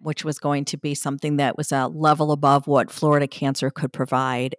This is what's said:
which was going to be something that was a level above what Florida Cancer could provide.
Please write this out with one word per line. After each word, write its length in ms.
which 220
was 160
going 260
to 100
be 200
something 400
that 200
was 140
a 160
level 460
above 340
what 240
Florida 380
Cancer 420
could 220
provide. 680